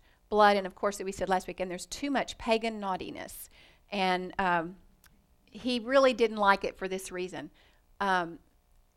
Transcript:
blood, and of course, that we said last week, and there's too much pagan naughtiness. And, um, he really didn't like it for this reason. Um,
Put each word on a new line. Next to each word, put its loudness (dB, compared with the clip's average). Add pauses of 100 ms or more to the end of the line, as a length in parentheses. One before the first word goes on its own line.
(300)
blood, 8
and -2
of -8
course, -2
that -8
we -6
said -4
last 0
week, -8
and -4
there's -10
too -8
much -4
pagan -2
naughtiness. -8 (420)
And, 0
um, 0 (760)
he -4
really 4
didn't 0
like 4
it -6
for -6
this -8
reason. -8 (480)
Um, 0 (580)